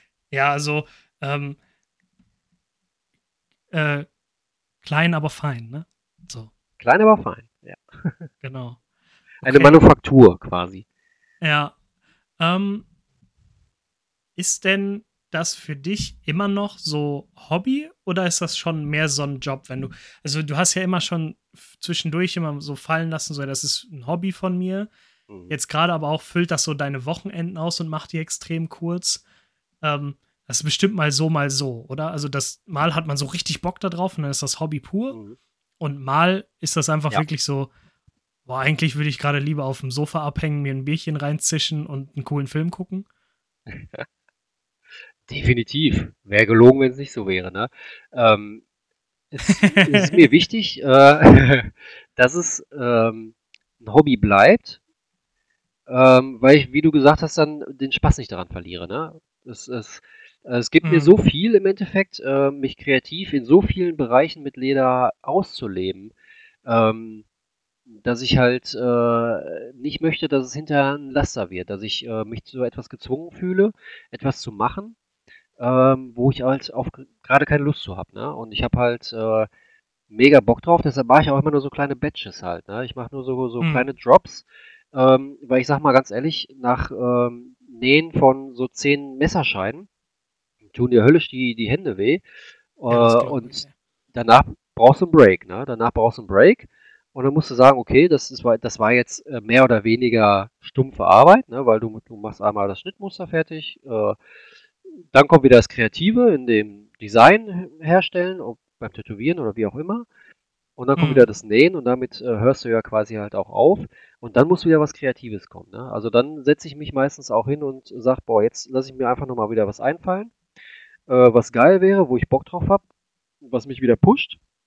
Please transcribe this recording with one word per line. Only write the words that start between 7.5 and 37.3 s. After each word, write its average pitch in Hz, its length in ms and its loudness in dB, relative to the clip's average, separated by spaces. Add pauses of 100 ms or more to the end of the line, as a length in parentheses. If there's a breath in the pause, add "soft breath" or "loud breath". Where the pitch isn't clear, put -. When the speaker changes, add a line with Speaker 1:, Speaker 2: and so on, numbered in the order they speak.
Speaker 2:
ja. - 140 -20 (120)
<laughs> - 400 -12 (120)
Speaker 1:
Genau. 127 400 -16 (640 soft breath)
Speaker 2:
Eine 131 160 4
Speaker 1:
Okay. - 20 8
Speaker 2:
Manufaktur 139 800 8
quasi. 92 460 -8 (540)
Speaker 1:
Ja. 147 360 -4 (640)
Ähm, 196 480 -4 (1500)
ist - 280 -8
denn 196 400 -4 (260)
das 165 240 -6
für - 220 -14
dich 170 480 -8
immer 185 240 -4
noch 202 300 -6
so 147 580 -8
Hobby 262 520 -6 (160)
oder 185 220 -4
ist 170 140 -4
das 165 180 -8
schon 160 280 -8
mehr 151 220 -4
so 143 140 -6
ein 143 180 -8
Job, 135 280 -12
wenn 131 140 -12
du, 135 60 -12 (360 soft breath)
also 151 180 -6
du 147 140 -6
hast 175 180 -2
ja 185 80 -4
immer 180 180 -2
schon 165 360 -8 (180)
f-, - 260 -20
zwischendurch 170 560 -6
immer 151 240 -6
so 147 140 -14
fallen 160 360 -6
lassen, 160 240 -10
so, 143 120 -10
"Das 135 160 -8
ist - 300 -8
ein 127 140 -18
Hobby 175 260 -6
von 180 260 -6
mir." 190 300 -8 (400)
Speaker 2:
Mhm. 90 220 -20
Speaker 1:
Jetzt 151 180 -10
gerade 165 240 -2
aber 156 160 -6
auch 156 140 -6
füllt 175 280 -4
das 165 140 -4
so 156 100 -6
deine 139 320 -8
Wochenenden 170 520 -10
aus 170 220 -8
und 165 80 -10
macht 156 240 -12
die 165 60 -8
extrem 165 500 -8
kurz. - 560 -8 (580)
Ähm, 143 340 -6 (300)
das - 120 -8
ist 151 60 -8
bestimmt 196 300 -2
mal 151 180 -2
so, 156 180 -2
mal 143 200 -4
so, 131 380 -8
oder? 151 220 -10
Also 147 180 -10
das, 135 380 -10
mal 156 300 -4
hat 165 100 -8
man 143 100 -6
so 143 100 -6
richtig 160 360 -10
Bock 170 180 -10
da 196 100 -6
drauf 180 280 -8
und 156 60 -8
dann 139 80 -6
ist - 100 -8
das - 180 -8
Hobby 156 200 -8
pur. 240 340 -8
Speaker 2:
Mhm. 107 240 -20 (400)
Speaker 1:
Und 143 220 -8
mal 165 480 -2 (120)
ist - 160 -6
das 151 140 -4
einfach 151 220 -4
Speaker 2:
Ja. 101 60 -2
Speaker 1:
wirklich 156 260 -6